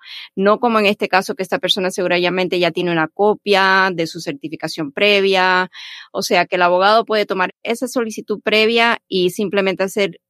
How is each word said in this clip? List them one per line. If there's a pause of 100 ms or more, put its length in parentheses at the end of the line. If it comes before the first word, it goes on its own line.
(360)
no
como
en
este
caso
que
esta
persona
seguramente
ya
tiene
una
copia
de
su
certificación
previa, (400)
o
sea
que
el
abogado
puede
tomar
esa
solicitud
previa
y
simplemente
hacer (100)